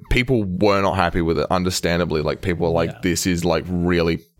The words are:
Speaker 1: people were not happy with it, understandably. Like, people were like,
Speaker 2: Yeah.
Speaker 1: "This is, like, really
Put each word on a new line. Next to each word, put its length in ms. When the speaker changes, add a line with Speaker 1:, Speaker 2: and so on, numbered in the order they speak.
Speaker 1:
people 340
were 380
not 140
happy 260
with 180
it, 100
understandably. 720
Like, 200
people 260
were 60
like, 180
Speaker 2:
Yeah. 120
Speaker 1:
"This 220
is, 200
like, 220
really 520